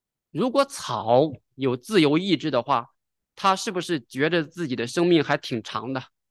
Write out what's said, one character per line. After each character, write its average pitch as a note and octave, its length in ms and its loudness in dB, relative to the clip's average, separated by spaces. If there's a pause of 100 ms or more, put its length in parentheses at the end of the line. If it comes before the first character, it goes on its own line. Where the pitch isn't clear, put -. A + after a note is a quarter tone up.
(300)
如 G#3+ 200 -2
果 C4+ 140 2
草 B2 680 0 (240)
有 C3 200 -2
自 G#3 240 0
由 D3+ 160 4
意 F3+ 200 2
志 C#3 140 -4
的 B2 120 0
话， B2+ 320 -2 (400)
它 F#3+ 220 2
是 G#3 160 -8
不 F3+ 80 -4
是 E3 200 -4
觉 C#3 300 -2
得 E3+ 140 0
自 D#3 240 -8
己 B2 80 -4
的 A#2 100 -4
生 F3 200 0
命 E3+ 160 4
还 C#3+ 140 0
挺 A#2+ 260 -6
长 A2+ 300 -8
的？ C3 100 -6 (280)